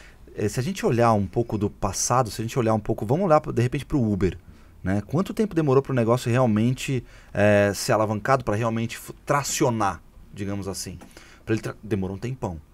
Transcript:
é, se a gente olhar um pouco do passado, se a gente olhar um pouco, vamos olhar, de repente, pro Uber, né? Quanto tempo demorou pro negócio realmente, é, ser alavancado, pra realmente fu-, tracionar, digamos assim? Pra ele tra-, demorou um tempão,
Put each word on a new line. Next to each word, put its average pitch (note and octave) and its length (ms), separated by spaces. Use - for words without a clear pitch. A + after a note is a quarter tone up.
é, G#2 140
se - 100
a A#2+ 40
gente F#3+ 220
olhar A#2 280
um G2+ 120
pouco A#2 320
do G2+ 120
passado, A2+ 600
se - 120
a - 20
gente A#2 160
olhar A2 140
um A2 60
pouco, G#2+ 260
vamos D#3 200
olhar, D3+ 140
de A#2+ 220
repente, B2+ 240
pro D3 160
Uber, G2 360
né? G2 240
Quanto F#3+ 260
tempo G#3 220
demorou C#3+ 260
pro C3+ 120
negócio A#2+ 360
realmente, A#2+ 720
é, G2+ 400
ser - 200
alavancado, A2 500
pra G#2+ 120
realmente A2+ 420
fu-, - 160
tracionar, A#2 760
digamos G2 340
assim? F#2 320
Pra A2 100
ele G#2+ 60
tra-, - 200
demorou G2 360
um - 20
tempão, A2+ 400